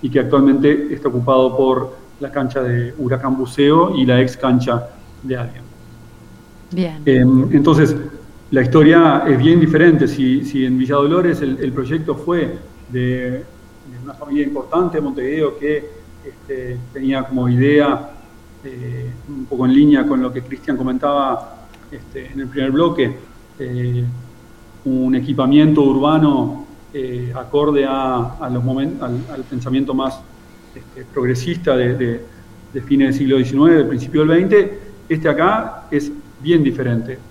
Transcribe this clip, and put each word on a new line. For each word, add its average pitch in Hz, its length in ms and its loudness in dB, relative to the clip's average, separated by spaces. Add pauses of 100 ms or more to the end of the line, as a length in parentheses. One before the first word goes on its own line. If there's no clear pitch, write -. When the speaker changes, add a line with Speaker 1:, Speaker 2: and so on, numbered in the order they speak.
Speaker 1:
y 131 100 -6
que 135 100 2
actualmente 139 720 2
está 135 140 -6
ocupado 127 480 0
por 131 400 0 (240)
la 139 100 -10
cancha 131 320 -4
de 120 360 -4
Huracán 131 380 -2
Buceo 147 600 2
y 131 100 2
la 123 140 4
ex 127 160 0
cancha 123 520 0 (340)
de 131 140 -6
Albion. 120 280 -10 (1040)
Speaker 2:
Bien. 170 340 -4
Speaker 1:
Em, 131 480 4
entonces, 151 420 4 (560)
la 131 120 2
historia 156 640 6
es 131 120 4
bien 160 220 4
diferente. 160 480 4
Si, 135 360 0
si 131 200 -2
en 127 140 0
Villa 131 180 0
Dolores 165 440 0
el, 135 200 -4
el 139 120 -4
proyecto 151 440 -4
fue 170 400 -4 (320)
de, 127 420 -4
de 127 140 -10 (580)
una 135 120 -16
familia 143 300 -4
importante 156 540 -2
de - 20 -2
Montevideo 139 580 -4
que, 147 460 -6 (200)
este, 127 540 -12 (140)
tenía 135 300 -4
como 127 260 -2
idea, 143 640 2 (540)
eh, 123 460 -12 (180)
un 135 180 -10
poco 127 200 -4
en 127 80 4
línea 147 320 6
con 135 140 0
lo 127 120 -2
que 123 100 -10
Cristian 127 340 -6
comentaba, 131 920 -2 (240)
este, 131 420 -16
en 139 80 -10
el 131 80 -8
primer 135 240 -2
bloque, 143 440 0 (420)
eh, 123 460 -4 (800)
un 131 300 0
equipamiento 143 680 2
urbano, 139 840 0 (300)
eh, 123 400 -8
acorde 143 480 0
a, 131 560 -2
a 131 80 -8
los 123 140 -4
momen-, 135 400 -4
al, 123 160 -6 (140)
al 131 100 -12
pensamiento 131 520 -4
más, 131 260 -4 (540)
este, - 380 -20
progresista 131 640 -2
de, 123 180 2
de, 117 300 -4 (480)
de 135 100 -6
fines 135 260 2
del 131 100 0
siglo 135 180 2
diecinueve, 139 420 4
del 143 100 2
principio 127 320 -2
del 156 100 2
veinte, 190 500 2 (280)
este 160 200 -2
acá 185 600 -2
es 147 220 -4 (280)
bien 160 220 2
diferente. 120 560 -4 (120)